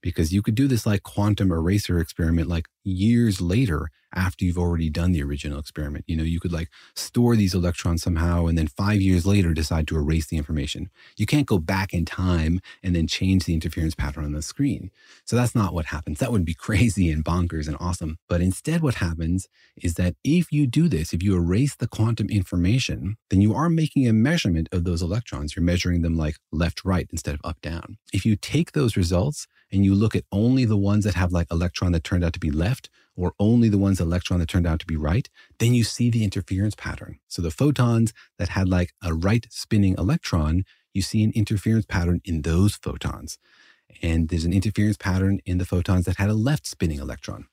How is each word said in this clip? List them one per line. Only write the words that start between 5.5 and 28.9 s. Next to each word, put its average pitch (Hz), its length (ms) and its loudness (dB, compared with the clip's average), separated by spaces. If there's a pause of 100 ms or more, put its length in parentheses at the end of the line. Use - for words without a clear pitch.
experiment. 73 480 -8
You 82 100 -2
know, 80 60 -2
you 85 160 -2
could, 87 120 -4
like, 82 180 -6 (260)
store 120 400 2
these 98 180 2
electrons 87 480 0
somehow 85 460 0
and 82 100 2
then 80 100 0
five 101 320 0
years 92 260 4
later 98 280 4
decide 80 340 -2
to 82 80 -4
erase 78 300 0
the 80 120 -4
information. 73 520 -6 (260)
You 107 120 -2
can't 147 180 2
go 98 140 2
back 95 340 -2
in 85 100 0
time 87 560 0 (220)
and 90 140 -2
then 80 120 0
change 95 380 2
the 87 80 -2
interference 80 400 -2
pattern 73 320 -6
on 73 80 -6
the 76 80 -6
screen. 104 480 -4 (340)
So - 120 -4
that's 123 200 2
not 101 180 0
what 82 120 -2
happens. 78 320 -8
That 117 140 -2
would 101 120 0
be 82 100 -2
<laughs> - 140 -10
crazy 101 440 2
and 78 120 -2
bonkers 85 440 -2
and 78 120 -6
awesome. 82 380 -6 (100)
But 85 140 0
instead 156 400 0
what 139 140 0
happens 82 520 -2 (300)
is 85 160 -4
that 90 300 0
if 160 280 2
you 147 140 2
do 151 240 2
this, 82 240 -2
if 82 80 -2
you 98 160 2
erase 92 380 2
the 117 120 -6
quantum 110 420 -2
information, 98 880 0 (120)
then 95 100 4
you 107 140 6
are 156 160 2
making 156 380 2
a 110 60 4
measurement 110 580 2
of 90 120 0
those 87 200 -2
electrons. 80 520 -6
You're 85 80 -2
measuring 85 380 2
them, 82 160 0
like, 78 200 -2 (140)
left, 85 320 -2
right 90 280 0
instead 76 240 -8
of 76 80 -10
up, 82 180 -10
down. 85 360 -10 (140)
If 104 140 -2
you 110 100 4
take - 360 -2
those 131 260 0